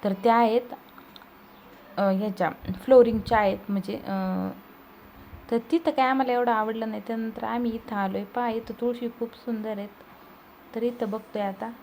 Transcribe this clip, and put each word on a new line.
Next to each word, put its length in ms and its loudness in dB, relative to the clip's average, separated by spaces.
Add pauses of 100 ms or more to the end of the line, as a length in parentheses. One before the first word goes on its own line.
तर 100 0
त्या 220 4
आहेत, 260 4 (1400)
अ, 40 0
ह्याच्या 480 0 (220)
फ्लोरिंगच्या 680 6
आहेत, 200 2 (120)
म्हणजे, 380 -4
अ, 400 -2 (1040)
तर 60 0 (140)
तिथं 200 0
काय 140 2
आम्हाला 280 2
एवढं 180 2
आवडलं 380 -2
नाही. 180 -8
त्यानंतर 360 -6
आम्ही 280 -2
इथं 240 -8
आलोय, 280 -2
पहा 260 -4
इथं 320 -6
तुळशी 260 -2 (120)
खूप 160 -6
सुंदर 420 -6
आहेत, 120 -10 (880)
तर 80 -4
इथं 260 -2
बघतोय 320 -6
आता. 280 -4 (140)